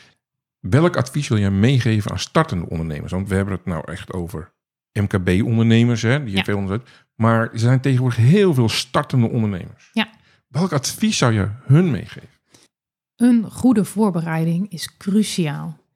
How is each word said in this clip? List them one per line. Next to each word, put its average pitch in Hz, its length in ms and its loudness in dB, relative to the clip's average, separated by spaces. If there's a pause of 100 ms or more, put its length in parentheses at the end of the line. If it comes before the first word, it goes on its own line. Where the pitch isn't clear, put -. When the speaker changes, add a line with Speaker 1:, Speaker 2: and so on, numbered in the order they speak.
(600)
Speaker 1:
Welk 143 360 2
advies 139 320 -4
wil 110 100 0
jij 101 120 2
meegeven 110 600 2
aan - 80 -6
startende - 500 -2
ondernemers? 80 440 -6
Want 98 160 -4
we 98 60 -2
hebben 98 200 -2
het - 120 -10
nou 82 160 -4 (100)
echt - 200 -12
over 85 400 -10 (400)
M 101 140 0
K 92 180 -2
B-ondernemers, 113 800 2
hè, 131 220 0
die 98 120 -6
Speaker 2:
Ja. 92 60 0
Speaker 1:
tweehonderd, 101 460 -4 (280)
maar 113 240 2 (120)
er 117 60 -10
zijn 123 220 2
tegenwoordig 127 380 0
heel 170 360 4
veel 117 140 2
startende 131 600 -2
ondernemers. 104 640 -6
Speaker 2:
Ja. 214 160 -2 (400)
Speaker 1:
Welk 170 240 -2
advies - 460 -2
zou 123 140 2
je 101 160 0 (180)
hun 160 240 4
meegeven? - 380 -8 (880)
Speaker 2:
Een 233 340 4
goede 214 340 2
voorbereiding 170 840 -2
is - 280 -14
cruciaal. 165 760 -2 (200)